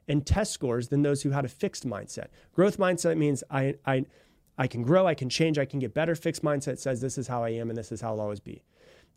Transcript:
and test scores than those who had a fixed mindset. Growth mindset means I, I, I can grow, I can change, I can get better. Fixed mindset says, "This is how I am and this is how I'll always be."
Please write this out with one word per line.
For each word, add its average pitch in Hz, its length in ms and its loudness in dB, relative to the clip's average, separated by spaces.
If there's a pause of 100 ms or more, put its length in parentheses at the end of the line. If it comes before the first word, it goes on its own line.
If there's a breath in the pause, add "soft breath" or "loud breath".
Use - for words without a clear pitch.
and 143 180 2
test 208 260 2
scores 123 360 -2
than 143 140 2
those 143 200 2
who 143 80 0
had 139 140 0
a 123 40 -4
fixed - 380 -6
mindset. 104 420 -8 (240 soft breath)
Growth 196 260 4
mindset 175 380 2
means 147 320 2
I, 135 280 0 (100)
I, 135 200 2 (520 soft breath)
I 131 80 2
can 120 160 -4
grow, 180 240 6
I 160 80 4
can 131 140 -4
change, 160 280 2
I 143 80 0
can 143 140 -6
get 123 160 -4
better. 160 220 0
Fixed 160 260 -4
mindset 143 360 -2
says, 127 220 -2
"This 131 160 -4
is 127 120 -4
how 120 160 -2
I 117 60 0
am 117 180 -4
and 117 100 -6
this 113 140 -10
is 110 80 -8
how 117 80 -6
I'll 110 120 -2
always 104 200 -4
be." - 240 -16 (520 soft breath)